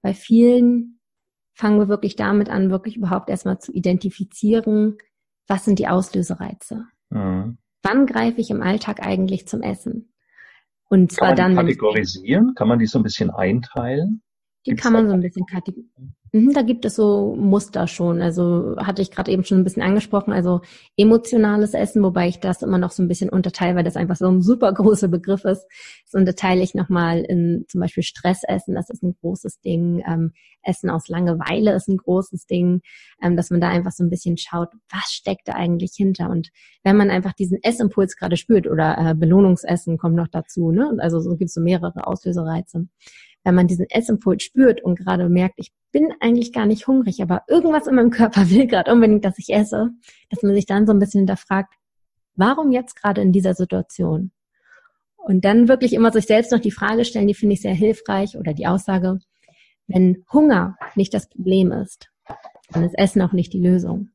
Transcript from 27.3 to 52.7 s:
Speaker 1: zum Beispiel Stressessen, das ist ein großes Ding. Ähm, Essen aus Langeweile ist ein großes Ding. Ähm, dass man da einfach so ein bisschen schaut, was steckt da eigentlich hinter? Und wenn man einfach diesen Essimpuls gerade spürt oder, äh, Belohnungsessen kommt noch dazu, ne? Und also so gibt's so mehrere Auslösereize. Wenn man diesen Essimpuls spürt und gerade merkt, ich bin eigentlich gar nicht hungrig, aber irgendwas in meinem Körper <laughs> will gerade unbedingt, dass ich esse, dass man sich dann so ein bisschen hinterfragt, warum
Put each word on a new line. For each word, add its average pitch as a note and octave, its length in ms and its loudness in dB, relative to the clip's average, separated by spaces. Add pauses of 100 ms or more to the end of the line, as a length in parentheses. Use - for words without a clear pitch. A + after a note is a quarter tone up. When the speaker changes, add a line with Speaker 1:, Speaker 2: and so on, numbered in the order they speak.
Speaker 1:
zum F3+ 100 -4
Beispiel F3+ 240 -4
Stressessen, - 720 -4
das F3 140 -8
ist A#3 140 -12
ein F3+ 180 -4
großes F3 400 -10
Ding. F3 440 -2
Ähm, E3 280 -4 (300)
Essen F#3 260 -4
aus E3 180 -6
Langeweile F3 680 -2
ist F#3 140 -4
ein G3 80 0
großes F#3 500 -4
Ding. F3+ 360 0 (400)
Ähm, F3 160 0
dass F3 120 -4
man F3 120 0
da F3 80 0
einfach F3 240 -2
so - 100 -4
ein F3 60 0
bisschen E3+ 280 -4
schaut, E3+ 320 -8 (220)
was F#3+ 220 -8
steckt - 340 -8
da - 60 -10
eigentlich F3 420 -4
hinter? F#3+ 340 -2
Und E3+ 200 -4 (340)
wenn G3 140 4
man G3+ 120 4
einfach F#3 220 -2
diesen F#3 320 -4
Essimpuls A3 540 0
gerade F3 180 -2
spürt G3 320 0
oder, D#3 300 0
äh, D#3+ 180 0
Belohnungsessen E3+ 840 2
kommt E3+ 180 0
noch E3+ 120 -2
dazu, E3 460 -4
ne? B3+ 160 0
Und A#3 100 -2
also E3 220 -2
so F3 160 -4
gibt's E3+ 160 -4
so E3 80 -4
mehrere F3 440 -2
Auslösereize. F3 840 -6 (560)
Wenn F3+ 120 2
man F3+ 120 4
diesen F3 220 -2
Essimpuls G#3+ 540 -2
spürt B3 400 2
und F3 160 -2
gerade F3+ 300 -2
merkt, F3+ 280 2
ich - 140 -16 (220)
bin D4+ 260 2
eigentlich A#3 320 0
gar A3+ 140 -2
nicht G#3+ 200 0
hungrig, B3 360 0
aber F3+ 260 -2
irgendwas D#4 400 2
in C4 80 2
meinem A#3+ 140 6
Körper A3+ 320 2
<laughs> F3+ 80 4
will A#3+ 180 6
gerade G#3 240 0
unbedingt, A3 320 6
dass F#3+ 160 -2
ich - 140 -6
esse, G#3+ 380 0 (380)
dass - 140 -6
man G3+ 100 2
sich G3+ 120 0
dann G3+ 200 0
so G#3+ 60 2
ein G#3 80 4
bisschen G3+ 200 0
hinterfragt, G3 540 -2 (640)
warum C4 380 2